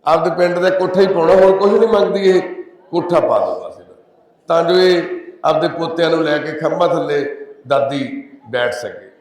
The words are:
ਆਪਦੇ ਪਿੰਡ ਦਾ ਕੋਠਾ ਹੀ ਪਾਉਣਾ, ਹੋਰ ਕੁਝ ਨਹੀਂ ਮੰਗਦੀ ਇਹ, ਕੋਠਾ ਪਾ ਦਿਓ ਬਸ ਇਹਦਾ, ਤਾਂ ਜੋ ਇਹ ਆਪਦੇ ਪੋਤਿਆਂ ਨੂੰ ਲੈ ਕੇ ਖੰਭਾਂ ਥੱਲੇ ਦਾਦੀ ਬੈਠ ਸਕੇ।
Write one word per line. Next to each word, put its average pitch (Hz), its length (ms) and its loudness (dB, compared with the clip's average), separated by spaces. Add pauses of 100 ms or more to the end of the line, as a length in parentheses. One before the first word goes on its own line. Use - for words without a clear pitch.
ਆਪਦੇ 165 300 2
ਪਿੰਡ 175 240 0
ਦਾ 185 100 2
ਕੋਠਾ 185 320 0
ਹੀ 190 60 4
ਪਾਉਣਾ, 180 280 4
ਹੋਰ 190 220 6
ਕੁਝ 202 140 2
ਨਹੀਂ 226 180 4
ਮੰਗਦੀ 196 400 2
ਇਹ, 185 120 4 (500)
ਕੋਠਾ 170 280 0
ਪਾ 110 200 2
ਦਿਓ - 200 -4
ਬਸ - 200 -16
ਇਹਦਾ, - 160 -20 (540)
ਤਾਂ 165 140 2
ਜੋ 180 160 2
ਇਹ 180 220 4 (440)
ਆਪਦੇ 160 220 0
ਪੋਤਿਆਂ 165 420 -4
ਨੂੰ 160 140 0
ਲੈ 151 140 0
ਕੇ 151 220 -6
ਖੰਭਾਂ 165 300 -2
ਥੱਲੇ 147 340 -2 (440)
ਦਾਦੀ 131 600 -4 (200)
ਬੈਠ 123 240 -2
ਸਕੇ। 90 360 -14 (120)